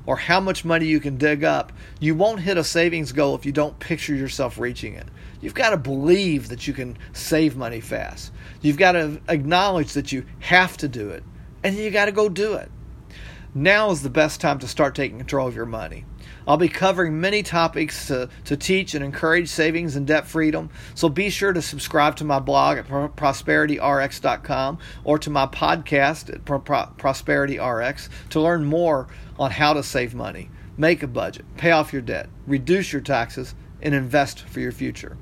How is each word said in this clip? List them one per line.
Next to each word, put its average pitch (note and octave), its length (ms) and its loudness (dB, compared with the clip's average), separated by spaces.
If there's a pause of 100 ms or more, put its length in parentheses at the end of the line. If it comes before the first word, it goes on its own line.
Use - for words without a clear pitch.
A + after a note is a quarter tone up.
or C3+ 100 2
how F3+ 220 4
much F#3+ 260 -2
money E3 220 2
you D#3 120 4
can C#3+ 180 -4
dig D3 260 2
up, D3+ 280 2 (280)
you D#3 160 2
won't G3+ 260 2
hit F#3 160 0
a D#3+ 60 2
savings E3 480 0
goal C#3 240 2
if C3+ 100 -6
you C#3+ 60 -2
don't D3 280 0
picture D3+ 360 -4
yourself C3+ 420 -4
reaching B2 380 -6
it. - 120 -14 (320)
You've - 140 -10
got A#3+ 160 2
to G3+ 80 4
believe C#3 720 2
that A#2+ 180 -10
you C#3 60 -2
can B2 240 -8 (160)
save D#3 420 2
money A#2+ 240 -6
fast. - 520 -8 (300)
You've D3 160 2
got F#3 140 8
to D#3 360 0
acknowledge E3+ 680 2
that C#3 180 -4
you C3 140 -4 (140)
have F3+ 380 4
to D3+ 100 -4
do A2+ 220 -6
it, - 140 -12 (400)
and G3 120 0
you G#3+ 140 -4
got G3+ 160 4
to G#3 60 2
go G#3+ 180 4
do G3 260 -2
it. - 140 -8 (840)
Now G3+ 360 4
is D3+ 140 0
the C3+ 60 -2
best D3+ 300 2
time C#3+ 200 2
to B2+ 80 -8
start C#3 260 2
taking C3 240 -4
control C3 300 -2
of A#2 80 -6
your A2+ 100 -6
money. A2 400 -8 (420)
I'll C#3+ 100 8
be E3+ 120 6
covering F3 500 2
many G3+ 220 2
topics E3 680 0
to, B2+ 220 -2 (160)
to D3 100 -2
teach F#3 380 0
and C#3+ 100 -4
encourage D#3+ 460 2
savings D#3+ 460 0
and C#3 100 -2
debt D3+ 220 2
freedom, D#3+ 420 0 (240)
so E3+ 160 2
be F#3 220 0
sure G3 220 2
to E3+ 80 0
subscribe D3 560 0
to D#3+ 60 -6
my C#3+ 160 2
blog C#3 380 4
at A#2+ 100 -8
pro-, C#3 220 -2
prosperity D3+ 720 0
R C#3 200 4
X C#3 200 -2
dot B2 240 0
com C3+ 340 -2 (260)
or D3 160 4
to D3+ 120 -6
my C#3 160 2
podcast D#3 840 0
at - 120 -12
Pro-, C3+ 140 -2
Pro-, C3 380 -2
Prosperity C#3 600 0
R A2+ 240 -2
X C3+ 280 -6 (200)
to D#3 100 0
learn E3 240 4
more D3+ 440 2 (320)
on C3+ 100 2
how D3+ 240 4
to D3 80 -2
save B2 320 -2
money, G2 380 -10 (260)
make E3 240 4
a G3 60 -4
budget, A2+ 380 -6 (120)
pay E3+ 140 4
off D#3 220 4
your C3+ 100 -4
debt, F#2 260 -6 (160)
reduce C#3+ 480 0
your C3 80 -4
taxes, B2+ 540 -4 (280)
and D3 120 2
invest C3+ 460 0
for - 180 -10
your B2 120 -4
future. - 500 -8